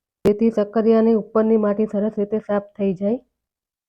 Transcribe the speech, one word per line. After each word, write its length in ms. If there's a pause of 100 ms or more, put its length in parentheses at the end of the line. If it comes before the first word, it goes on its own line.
(260)
જેથી 260
સક્કરિયાની 640
ઉપરની 420
માટી 320
સરસ 260
રીતે 240
સાફ 320
થઈ 220
જાય. 260 (680)